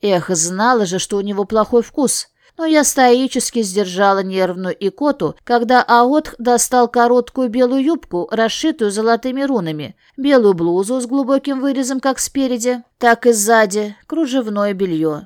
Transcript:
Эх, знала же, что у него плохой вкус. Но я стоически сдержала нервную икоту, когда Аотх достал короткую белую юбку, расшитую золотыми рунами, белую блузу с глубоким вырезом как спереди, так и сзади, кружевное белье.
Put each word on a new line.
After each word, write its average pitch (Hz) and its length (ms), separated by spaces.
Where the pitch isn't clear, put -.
Эх, 190 260
знала 190 580
же, 180 120
что - 180
у 202 60
него 202 220
плохой 220 380
вкус. - 460
Но 320 60
я 311 180
стоически 247 760
сдержала 196 600
нервную 185 560
икоту, 202 560
когда 240 380
Аотх 247 560
достал 240 500
короткую 240 600
белую 254 340
юбку, 262 480
расшитую 226 600
золотыми 233 520
рунами, 165 540
белую 262 340
блузу 185 480
с 240 60
глубоким 269 540
вырезом 269 400
как 262 180
спереди, 247 640
так 233 260
и 240 80
сзади, 214 640
кружевное 226 680
белье. 160 520